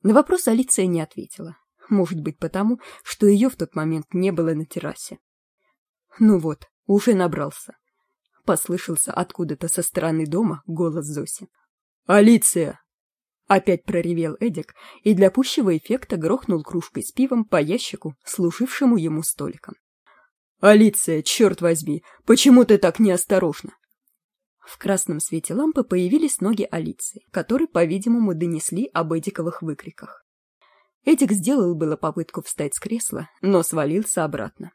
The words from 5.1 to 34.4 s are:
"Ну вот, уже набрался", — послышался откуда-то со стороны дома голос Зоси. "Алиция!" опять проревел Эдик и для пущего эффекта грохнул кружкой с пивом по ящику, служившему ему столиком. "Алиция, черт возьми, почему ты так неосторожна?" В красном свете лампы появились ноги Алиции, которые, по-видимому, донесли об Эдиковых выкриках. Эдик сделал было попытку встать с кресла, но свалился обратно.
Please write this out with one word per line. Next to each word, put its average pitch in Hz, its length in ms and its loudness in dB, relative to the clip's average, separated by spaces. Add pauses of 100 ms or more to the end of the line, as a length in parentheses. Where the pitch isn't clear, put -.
"Ну 214 220 6
вот, 156 280 -6 (180)
уже 208 280 2
набрался", — 160 640 -4 (680)
послышался - 680 -4
откуда-то 165 540 -6
со 170 160 -4
стороны 160 420 -2
дома 170 400 -2
голос 165 400 -4
Зоси. 147 420 -10 (600)
"Алиция!" 202 720 4 (680)
опять 190 360 2
проревел 170 560 -2
Эдик 160 340 -6 (300)
и 214 100 4
для 185 160 6
пущего 220 480 0
эффекта 214 400 -6
грохнул 160 460 -2
кружкой - 400 -8
с - 80 -12
пивом 247 340 0
по 165 160 0
ящику, 160 540 -6 (100)
служившему 233 720 0
ему 160 260 -2
столиком. - 520 -10 (840)
"Алиция, 208 640 6
черт 185 400 0
возьми, 160 420 -2 (220)
почему 247 400 8
ты 208 120 6
так 185 220 0
неосторожна?" 185 720 0 (920)
В - 120 -20
красном 180 420 -2
свете - 340 -6
лампы 285 300 -2
появились 202 560 0
ноги 202 300 -2
Алиции, - 640 -10
которые, 247 360 -2
по-видимому, 196 680 0
донесли 170 600 -4
об 165 200 -4
Эдиковых 165 480 -6
выкриках. - 640 -14 (840)
Эдик 285 260 2
сделал 196 440 0
было 156 220 -4
попытку 160 440 -8
встать - 340 -8
с - 40 -8
кресла, - 500 -8 (120)
но 185 200 4
свалился 165 600 -2
обратно. 151 520 -10